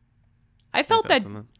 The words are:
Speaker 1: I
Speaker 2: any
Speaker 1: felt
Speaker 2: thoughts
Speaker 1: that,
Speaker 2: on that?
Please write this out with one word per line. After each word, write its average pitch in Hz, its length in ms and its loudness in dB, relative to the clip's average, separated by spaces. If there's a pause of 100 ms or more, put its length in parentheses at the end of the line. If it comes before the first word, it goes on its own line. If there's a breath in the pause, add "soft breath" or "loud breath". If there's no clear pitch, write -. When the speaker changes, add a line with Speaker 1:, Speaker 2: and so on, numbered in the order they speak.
(720)
Speaker 1:
I - 60 0
Speaker 2:
any 294 80 0
Speaker 1:
felt 453 220 2
Speaker 2:
thoughts 254 160 2
Speaker 1:
that, 196 40 -12
Speaker 2:
on 202 60 -12
that? 151 100 -12 (160)